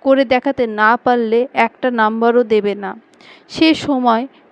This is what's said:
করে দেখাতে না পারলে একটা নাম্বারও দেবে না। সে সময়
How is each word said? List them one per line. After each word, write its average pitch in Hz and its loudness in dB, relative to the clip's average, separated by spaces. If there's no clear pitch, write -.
করে 269 2
দেখাতে 254 -2
না 214 2
পারলে 240 0
একটা 233 -2
নাম্বারও 233 0
দেবে 208 -2
না। 196 -12
সে 320 2
সময় 247 -2